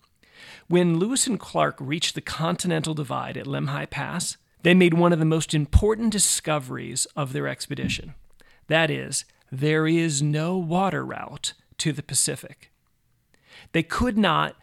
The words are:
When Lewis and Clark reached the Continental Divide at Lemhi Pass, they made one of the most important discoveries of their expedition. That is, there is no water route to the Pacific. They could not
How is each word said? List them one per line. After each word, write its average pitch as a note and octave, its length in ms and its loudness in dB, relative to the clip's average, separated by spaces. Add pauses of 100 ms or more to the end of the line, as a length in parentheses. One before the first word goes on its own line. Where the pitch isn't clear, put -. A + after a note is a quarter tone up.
(680)
When F3 320 4
Lewis A#3+ 260 0
and A3+ 140 -2
Clark D3 400 0
reached C#3+ 340 -4
the C#3+ 80 -8
Continental D#3+ 720 -2
Divide C3 440 -6
at - 100 -8
Lemhi C#3 420 -4
Pass, D3 480 -6 (240)
they F3 140 6
made F3+ 180 6
one E3+ 180 6
of E3+ 60 4
the D#3+ 80 2
most D#3 300 0
important G#3+ 560 4
discoveries C3 1040 -2
of C#3 180 -4
their C#3+ 140 -4
expedition. - 640 -6 (540)
That D#3+ 240 2
is, C3+ 340 -4 (260)
there D3+ 360 2
is D#3+ 340 2
no D3+ 340 0
water F3 480 0
route - 500 -8 (260)
to D#3+ 120 0
the C3+ 120 -8
Pacific. - 680 -6 (1000)
They E3+ 100 0
could A3+ 340 0
not D#3 480 2